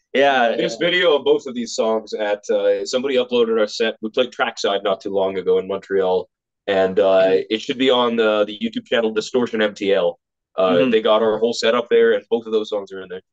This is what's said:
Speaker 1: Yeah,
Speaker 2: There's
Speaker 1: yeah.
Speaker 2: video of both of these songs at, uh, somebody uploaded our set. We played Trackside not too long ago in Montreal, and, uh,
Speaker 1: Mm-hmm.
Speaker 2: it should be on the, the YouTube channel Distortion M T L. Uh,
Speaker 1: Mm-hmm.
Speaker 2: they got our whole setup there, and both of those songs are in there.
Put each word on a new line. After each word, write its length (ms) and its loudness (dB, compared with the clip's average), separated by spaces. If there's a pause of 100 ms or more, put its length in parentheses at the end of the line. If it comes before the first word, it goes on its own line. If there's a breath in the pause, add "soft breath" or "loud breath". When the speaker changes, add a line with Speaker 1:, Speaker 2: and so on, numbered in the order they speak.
(140)
Speaker 1:
Yeah, 420 2
Speaker 2:
There's 240 -4
Speaker 1:
yeah. 60 0
Speaker 2:
video 300 2
of 80 -4
both 220 2
of 80 -10
these 200 -8
songs 400 -2
at, 340 -4
uh, 380 0
somebody 300 -2
uploaded 440 0
our 60 2
set. 340 -4
We 100 -8
played 220 0
Trackside 520 -4
not 180 -2
too 100 -8
long 240 0
ago 220 0
in 100 -4
Montreal, 600 -2 (380)
and, 320 0
uh, 260 4
Speaker 1:
Mm-hmm. 180 2 (120)
Speaker 2:
it 60 -2
should 180 -6
be 120 2
on 260 0
the, 300 2
the 120 -10
YouTube 280 -8
channel 260 0
Distortion 480 -2
M 140 0
T 180 -2
L. 260 0 (380)
Uh, 200 2
Speaker 1:
Mm-hmm. 160 2
Speaker 2:
they 100 2
got 180 2
our 180 2
whole 140 0
setup 360 0
there, 240 4
and 180 -2
both 160 -2
of 60 -6
those 180 0
songs 220 -6
are 100 -12
in 60 -18
there. 140 -14 (100)